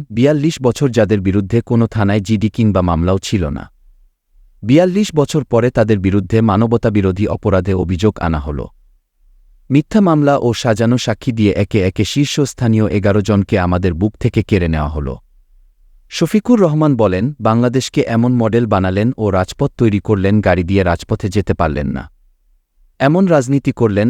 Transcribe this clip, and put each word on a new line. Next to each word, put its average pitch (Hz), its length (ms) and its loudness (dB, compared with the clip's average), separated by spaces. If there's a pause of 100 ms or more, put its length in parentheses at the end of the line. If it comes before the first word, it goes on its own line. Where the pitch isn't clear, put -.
(120)
বিয়াল্লিশ 143 500 0
বছর 127 280 0
যাদের 110 320 2
বিরুদ্ধে 98 400 0
কোনো 117 260 0
থানায় 104 380 -2
জিডি 110 240 0
কিংবা 101 320 0
মামলাও 87 380 0
ছিল 95 300 -2
না, 65 140 -8 (1000)
বিয়াল্লিশ 180 520 2
বছর 147 300 0
পরে 117 260 0
তাদের 110 280 2
বিরুদ্ধে 95 420 0
মানবতাবিরোধী 107 840 0
অপরাধে 95 460 -2
অভিযোগ 92 480 0
আনা 82 180 0
হল। 71 200 -8 (1120)
মিথ্যা 151 320 2
মামলা 151 360 2
ও 120 160 -2
সাজানো 117 440 0
সাক্ষী 117 340 -4
দিয়ে 107 220 2
একে 104 340 -2
একে 104 180 -2
শীর্ষস্থানীয় 127 840 0
এগারো 101 320 0
জনকে 101 380 0
আমাদের 90 340 0
বুক 95 260 -2
থেকে 113 220 0
কেড়ে 87 280 0
নেওয়া 76 260 -2
হল। 71 140 -6 (1000)
শফিকুর 214 480 0
রহমান 156 360 2
বলেন, 101 300 0 (140)
বাংলাদেশকে 120 680 0
এমন 117 260 0
মডেল 117 320 0
বানালেন 101 520 0
ও 110 140 -2
রাজপথ 95 460 -2
তৈরি 104 220 2
করলেন, 101 420 0
গাড়ি 90 220 0
দিয়ে 98 200 0
রাজপথে 90 460 -4
যেতে 95 240 -2
পারলেন 73 340 -2
না। 65 160 -6 (960)
এমন 156 280 2
রাজনীতি 139 440 0
করলেন, 104 380 0